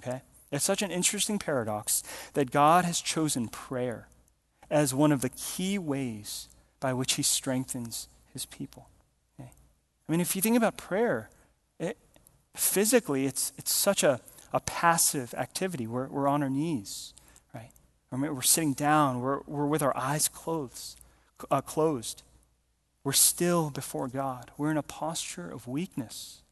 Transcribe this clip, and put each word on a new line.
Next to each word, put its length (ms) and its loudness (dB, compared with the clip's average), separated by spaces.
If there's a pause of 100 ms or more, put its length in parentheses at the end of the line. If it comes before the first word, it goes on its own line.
okay? 200 -6 (320)
It's 120 0
such 180 0
an 80 -2
interesting 480 0
paradox 640 -2 (320)
that 160 2
God 340 6
has 160 0
chosen 480 0
prayer 600 -6 (640)
as 220 4
one 180 6
of 120 2
the 80 0
key 480 -4
ways 720 -6 (300)
by 120 0
which 220 -2
he 80 -4
strengthens 840 -2 (220)
his 140 -10
people. 460 -16 (500)
Okay? 80 -16 (580)
I 60 -2
mean, 80 4
if 160 0
you 60 -2
think 160 4
about 180 2
prayer, 540 0 (480)
it, 180 -4 (580)
physically, 720 2
it's, 320 -2
it's 180 -4
such 300 2
a, 160 4 (320)
a 80 0
passive 720 2
activity. 540 -4
We're, 220 -4
we're 200 0
on 140 4
our 80 0
knees, 640 -4 (400)
right? 160 -14 (420)
Or 60 -4
maybe 160 -2
we're 80 -6
sitting 320 4
down. 480 2
We're, 240 -2
we're 200 -2
with 160 2
our 140 2
eyes 320 0
closed, 720 -8 (500)
uh, 120 2
closed. 600 -2 (800)
We're 100 -2
still 580 4
before 380 -6
God. 500 -6
We're 120 0
in 60 2
a 60 0
posture 680 -6
of 160 -12
weakness. 840 -6